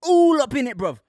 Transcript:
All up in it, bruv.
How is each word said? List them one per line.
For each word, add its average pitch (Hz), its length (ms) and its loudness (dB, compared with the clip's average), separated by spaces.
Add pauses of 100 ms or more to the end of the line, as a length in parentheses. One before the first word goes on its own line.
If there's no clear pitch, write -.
All 339 400 2
up 262 140 -4
in 262 120 -4
it, 233 100 -12
bruv. 170 320 -6